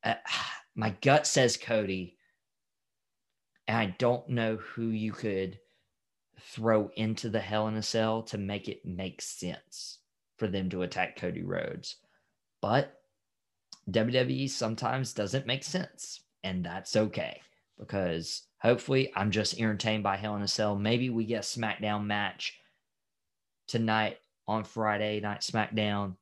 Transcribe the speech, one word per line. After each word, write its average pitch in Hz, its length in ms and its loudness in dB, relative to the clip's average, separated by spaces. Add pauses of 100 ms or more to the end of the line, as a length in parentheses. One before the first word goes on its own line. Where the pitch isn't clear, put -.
Uh, 113 100 2 (320)
<sighs> - 280 -12
my 110 160 2 (100)
gut 143 260 6
says 127 300 6
Cody, 95 600 0 (1500)
and 110 100 2
I 113 100 4 (120)
don't 123 300 2
know 113 280 2
who 113 320 -6
you 110 240 -2
could 95 460 -2 (840)
throw 110 560 2
into 110 320 -2
the 107 120 2
Hell 107 280 0
in 110 80 -2
a 107 60 -2
Cell 113 420 2
to 107 140 -6
make 101 300 -4
it - 160 -10
make 92 380 -8
sense - 760 -10 (400)
for 110 100 -2
them 92 220 0
to 90 120 -2
attack 90 340 -2
Cody 87 260 -4
Rhodes. - 540 -6 (680)
But 120 360 2 (920)
W 113 280 4
W 131 180 2
E 135 120 -2
sometimes 117 680 -2
doesn't 107 320 -2
make 117 180 -2
sense, - 560 -6 (240)
and 92 200 -2
that's 90 300 -6
okay, 101 460 0 (380)
because 87 640 -2 (180)
hopefully 135 560 4
I'm 101 140 2
just 101 280 0
entertained 107 440 2
by 98 140 2
Hell 107 200 -4
in 101 60 -2
a 98 60 -2
Cell. 104 280 2
Maybe 120 340 2
we 113 140 0
get 110 200 -2
a - 140 -6
SmackDown 104 460 -2
match 104 540 -2 (1080)
tonight 110 520 2 (280)
on 107 180 0
Friday 107 560 0
Night 104 200 -4
SmackDown 104 800 0